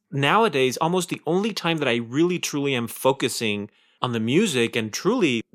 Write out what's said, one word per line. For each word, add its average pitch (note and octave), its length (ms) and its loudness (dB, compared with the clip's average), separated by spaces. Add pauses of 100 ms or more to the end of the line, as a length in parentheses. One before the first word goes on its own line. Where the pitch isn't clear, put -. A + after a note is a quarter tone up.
(140)
nowadays, C#3+ 640 2
almost F3 320 0
the - 180 -6
only F#3+ 260 0
time E3 240 -2
that C#3+ 100 -2
I A#2+ 100 2
really D3 420 0
truly C#3 340 -2
am A#2 140 -2
focusing A2+ 840 -2 (320)
on B2 120 -2
the A#2 60 -2
music B2 560 2
and A2 160 -4
truly E3 500 0 (140)